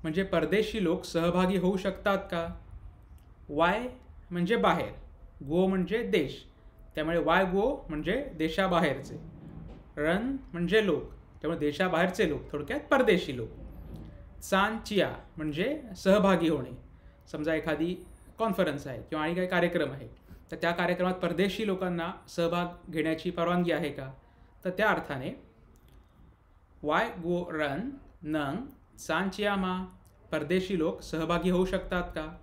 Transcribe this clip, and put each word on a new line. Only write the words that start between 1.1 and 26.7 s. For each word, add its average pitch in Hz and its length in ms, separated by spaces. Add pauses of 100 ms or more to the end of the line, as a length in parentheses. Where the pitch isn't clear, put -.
होऊ 185 200
शकतात 196 400
का? 175 380 (920)
वाय 180 380 (440)
म्हणजे 175 240
बाहेर, 175 340 (580)
गो 180 200
म्हणजे 190 360
देश, 190 400 (520)
त्यामुळे 160 220
वाय 165 260
गो 208 460
म्हणजे 165 460
देशाबाहेरचे. 160 800 (840)
रन 202 400 (160)
म्हणजे 175 320
लोक, 147 260
त्यामुळे - 480
देशाबाहेरचे 175 720
लोक, 131 220
थोडक्यात 151 280
परदेशी 208 580
लोक. 113 120 (920)
चान 202 380
चिया 185 340 (240)
म्हणजे 165 440 (160)
सहभागी 190 520
होणे. 131 400 (420)
समजा 151 240
एखादी 160 500 (320)
कॉन्फरन्स 170 500
आहे 120 140
किंवा 156 220
आणि 170 120
काही 180 120
कार्यक्रम 175 440
आहे, 135 160 (440)
तर 165 40
त्या 170 160
कार्यक्रमात 180 420
परदेशी 185 540
लोकांना 180 440 (160)
सहभाग 175 640
घेण्याची 160 380
परवानगी 170 420
आहे 151 180
का? 135 220 (540)
तर 185 40
त्या 202 200
अर्थाने 156 540 (1400)